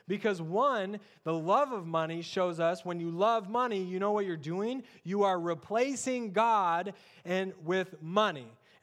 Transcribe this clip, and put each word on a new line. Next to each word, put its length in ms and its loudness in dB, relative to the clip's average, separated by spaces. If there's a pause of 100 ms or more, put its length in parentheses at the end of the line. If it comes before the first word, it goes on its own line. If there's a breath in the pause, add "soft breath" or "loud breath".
because 360 0
one, 580 0 (240 loud breath)
the 100 -2
love 380 2
of 140 -6
money 380 -2
shows 360 0
us 240 0
when 160 -4
you 120 -4
love 360 2
money, 340 -2
you 180 -4
know 120 2
what 140 0
you're 100 -4
doing? 480 -4 (200 loud breath)
You 200 2
are 160 4
replacing 960 -2
God 600 2 (300 loud breath)
and 300 -2 (100)
with 380 -2
money. 500 0 (320 soft breath)